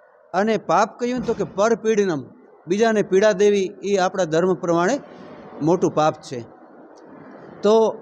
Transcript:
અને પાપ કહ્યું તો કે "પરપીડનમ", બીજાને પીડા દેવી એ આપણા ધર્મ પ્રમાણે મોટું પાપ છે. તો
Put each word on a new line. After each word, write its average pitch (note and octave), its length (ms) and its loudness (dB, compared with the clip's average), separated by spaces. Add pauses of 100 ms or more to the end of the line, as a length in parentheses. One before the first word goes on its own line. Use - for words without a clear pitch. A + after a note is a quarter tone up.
(340)
અને G#3 240 0
પાપ G3+ 420 0
કહ્યું B3 260 -4
તો A3+ 80 -2
કે G#3 100 -6
"પરપીડનમ", G3+ 800 0 (440)
બીજાને G#3+ 340 2
પીડા G3 300 2
દેવી G3+ 420 2 (100)
એ G3 140 0
આપણા F#3 260 -2
ધર્મ E3+ 300 0
પ્રમાણે F3 460 0 (640)
મોટું F3 300 2
પાપ D3+ 300 0
છે. A#2+ 240 -12 (1160)
તો G#3+ 400 2